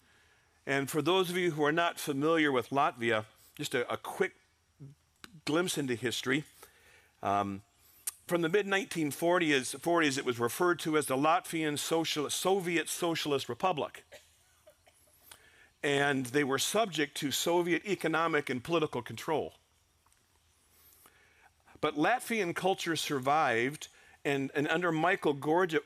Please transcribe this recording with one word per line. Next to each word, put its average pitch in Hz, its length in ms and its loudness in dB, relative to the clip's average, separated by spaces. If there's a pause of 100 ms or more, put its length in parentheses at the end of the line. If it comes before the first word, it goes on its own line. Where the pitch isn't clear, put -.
(640)
And 139 240 -2
for 156 140 -2
those 180 260 2
of 180 80 -4
you 180 140 2
who 151 120 -2
are 147 80 4
not 170 280 0
familiar 151 520 2
with 123 200 0
Latvia, 120 540 0 (300)
just - 200 -6
a, 120 180 0
a - 20 -2
quick - 360 -4 (1120)
glimpse 170 320 2
into 135 160 -2
history. 123 500 0 (800)
Um, 101 380 0 (640)
from 175 160 0
the 160 80 0
mid 196 160 2
nineteen 196 460 0
forties, 160 680 2
forties, 160 380 2
it 135 80 -4
was 120 140 0
referred 170 400 2
to 156 180 0
as 147 80 0
the 131 100 -2
Latvian 156 600 0
Social-, 151 520 -2
Soviet 175 600 0
Socialist 156 580 -2
Republic. 143 560 -4 (1800)
And 143 420 2
they 135 180 2
were 135 160 0
subject 156 580 0
to 143 140 -4
Soviet 170 540 2
economic 160 640 0
and 127 120 -4
political 156 400 -2
control. 117 520 -4 (2250)
But 151 160 -2
Latvian 196 580 0
culture 185 440 -2
survived 139 880 0 (400)
and, 139 260 0
and 147 140 0
under 170 240 0
Michael 165 400 2
Gorge-, 156 540 0